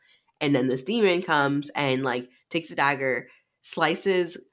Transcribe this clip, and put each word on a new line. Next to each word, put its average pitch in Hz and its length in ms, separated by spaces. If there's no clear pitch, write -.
And 147 140
then 131 120
this 131 160
demon 196 380
comes 143 500
and, 135 320
like, 123 260
takes 165 200
the 175 60
dagger, 139 540
slices 175 760